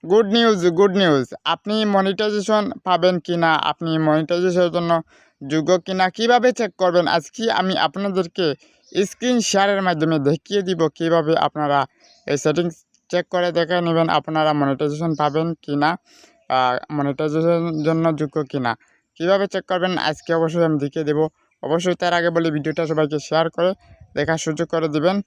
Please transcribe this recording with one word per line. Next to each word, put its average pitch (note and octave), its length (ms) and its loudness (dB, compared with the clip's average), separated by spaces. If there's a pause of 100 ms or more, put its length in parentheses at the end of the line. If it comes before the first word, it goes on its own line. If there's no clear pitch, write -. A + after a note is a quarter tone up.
গুড G3+ 220 4
নিউজ, A3 400 4
গুড F3+ 300 4
নিউজ। D3+ 300 4 (180)
আপনি E3+ 300 -2 (100)
মনিটাইজেশন G#3 800 0 (200)
পাবেন F3+ 340 2
কি F3 180 -4
না, E3 180 2
আপনি D#3+ 440 -2
মনিটাইজেশনের F3 760 2
জন্য E3+ 200 0 (500)
যোগ্য D3 360 -2
কি F#3+ 160 -6
না, F#3 160 2
কীভাবে A#3 420 2
চেক G#3+ 260 -4
করবেন, F3 300 2
আজকে E3+ 420 -2
আমি F#3 280 0
আপনাদেরকে F#3 680 -2 (580)
স্ক্রিন B3 360 -2
শেয়ারের G3 420 0
মাধ্যমে D#3+ 360 0
দেখিয়ে D#3 440 -2
দিব F3+ 260 -4
কীভাবে E3 480 0
আপনারা D3 420 0 (480)
এই C#3+ 120 -2
সেটিংস D#3+ 360 0 (360)
চেক F3 180 0
করে F3+ 240 0
দেখে E3+ 280 0
নেবেন E3 280 2
আপনারা D#3 440 0
মনিটাইজেশন D3 640 -2
পাবেন D3+ 320 0 (160)
কি C#3+ 140 -6
না, D3 140 2 (580)
আহ, B2+ 260 0 (160)
মনিটাইজেশনের D#3 960 -2
জন্য E3 200 0 (120)
যোগ্য D3 280 -6
কি C#3 140 -8
না। A#2+ 140 -2 (440)
কীভাবে F#3+ 300 0
চেক F#3 240 -6
করবেন F#3 280 0
আজকে - 360 -4
অবশ্যই E3 300 0
আমি D#3 140 0
দেখিয়ে C#3+ 260 -4
দেব। D3 140 -2 (440)
অবশ্যই F3 320 -2
তার F3 180 -2
আগে E3+ 180 0
বলি E3 200 0
ভিডিওটা D#3 360 -4
সবাইকে D3+ 320 0
শেয়ার D#3+ 320 -2
করে F3+ 200 0 (440)
দেখার D3+ 240 0
সুযোগ D#3+ 300 -4
করে D#3+ 200 -2
দিবেন। D#3 280 0 (100)